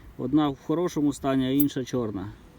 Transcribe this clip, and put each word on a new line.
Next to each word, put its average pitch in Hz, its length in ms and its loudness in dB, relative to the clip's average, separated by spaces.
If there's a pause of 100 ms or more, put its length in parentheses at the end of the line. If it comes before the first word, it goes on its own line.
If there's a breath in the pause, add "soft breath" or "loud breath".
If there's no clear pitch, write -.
(180 loud breath)
одна 143 320 2
в 135 160 -4
хорошому 156 480 0
стані, 135 340 0
а - 20 0
інша 139 340 2
чорна. 107 480 -4 (280)